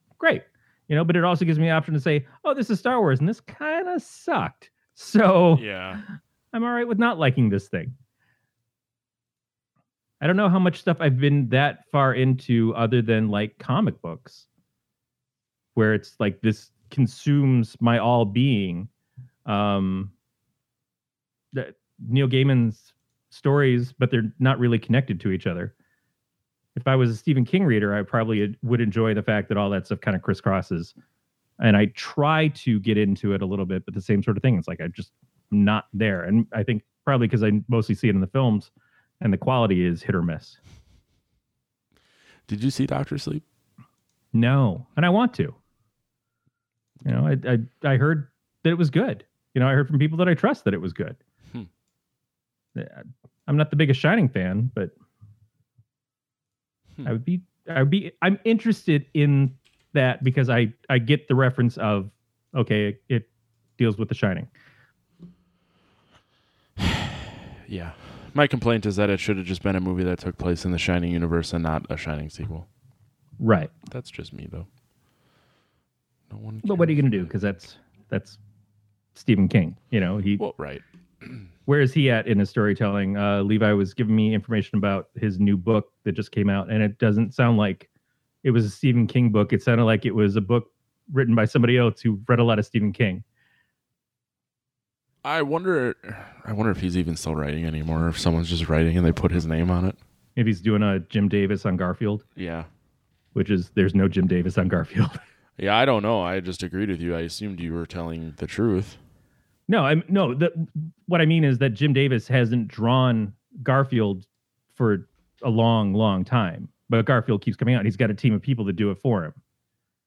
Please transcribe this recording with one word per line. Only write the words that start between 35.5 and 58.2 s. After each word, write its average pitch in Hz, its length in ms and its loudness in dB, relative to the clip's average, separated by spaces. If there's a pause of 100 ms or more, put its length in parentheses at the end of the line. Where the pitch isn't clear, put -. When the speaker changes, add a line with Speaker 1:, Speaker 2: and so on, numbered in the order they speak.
Speaker 1:
not 104 420 2
there. 98 300 -2
And 107 300 0
I 110 100 -2
think 107 200 -4 (220)
probably 123 220 2
'cause 107 160 0
I 107 80 2 (180)
mostly 113 260 0
see - 140 -2
it 98 60 0
in 95 60 0
the 95 60 -2
films, 120 440 0 (500)
and 110 100 0
the 95 60 0
quality 107 480 2
is 85 180 -2
hit 98 120 -2
or 87 60 0
miss. 82 360 -6 (1900)
Speaker 2:
Did 104 140 -8
you 131 80 0
see 135 160 -2
Doctor 139 320 -4
Sleep? 151 260 -8 (880)
Speaker 1:
No, 120 520 2 (120)
and 160 80 2
I 180 40 4
want 233 260 2
to. 92 200 -4 (1500)
You 135 60 -2
know, 123 160 0
I, 131 260 0
I, 123 400 -2
I - 40 2
heard 147 300 0 (360)
that 165 80 2
it 170 60 0
was 165 120 2
good. 165 340 -2 (300)
You 127 80 0
know, 131 80 4
I 135 40 2
heard 135 140 2
from 151 120 0
people 156 180 0
that 180 100 2
I 175 60 4
trust - 320 -4
that 98 80 0
it 85 80 -6
was 90 100 -8
good. 80 240 -8 (380)
Speaker 2:
Hmm. 117 100 -12 (1120)
Speaker 1:
Uh, - 60 -10 (640)
I'm 143 80 0
not 151 140 2
the 151 80 -2
biggest 139 240 2
Shining 175 260 2
fan, 98 480 -2
but 92 160 -6 (2000)
Speaker 2:
Hmm. 139 100 -10
Speaker 1:
I 127 40 -4
would 113 140 -6
be, 180 160 -2 (280)
I 156 120 0
would 139 80 2
be, 180 220 -2 (100)